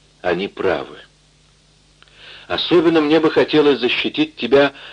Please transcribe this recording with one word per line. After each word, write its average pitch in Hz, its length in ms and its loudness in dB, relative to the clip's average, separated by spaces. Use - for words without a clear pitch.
они 90 260 -4
правы? 76 520 -6
Особенно 165 540 0
мне 151 180 2
бы 156 140 0
хотелось 143 480 2
защитить 123 560 -4
тебя 135 360 2